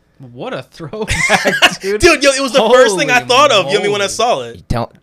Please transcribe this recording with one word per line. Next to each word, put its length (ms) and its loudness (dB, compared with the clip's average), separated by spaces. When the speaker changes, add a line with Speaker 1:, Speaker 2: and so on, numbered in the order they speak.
Speaker 1:
What 360 -14
a 100 -10
throwback, 1160 -2
<laughs> 0 -
dude. 220 -4
Speaker 2:
Dude, 200 4
yo, 100 4
it 100 0
was 100 -2
the 180 2
first 280 0
thing 120 -2
I 100 2
Speaker 1:
Holy 80 -6
Speaker 2:
thought 260 4
of, 180 2
you 100 0
know, 80 -2
when 120 -2
I 20 -2
Speaker 1:
moly. 60 -2
Speaker 2:
saw 320 0
it. 260 -14
Speaker 3:
Tell, 200 -2